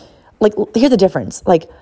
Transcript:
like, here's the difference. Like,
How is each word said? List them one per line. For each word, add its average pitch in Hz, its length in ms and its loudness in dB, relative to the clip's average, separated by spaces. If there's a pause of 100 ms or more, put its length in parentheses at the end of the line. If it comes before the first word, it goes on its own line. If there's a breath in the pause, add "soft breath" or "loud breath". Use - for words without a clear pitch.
(400 loud breath)
like, 214 140 0 (200)
here's 254 160 2
the 254 60 4
difference. 175 480 -2
Like, 170 240 0 (140 soft breath)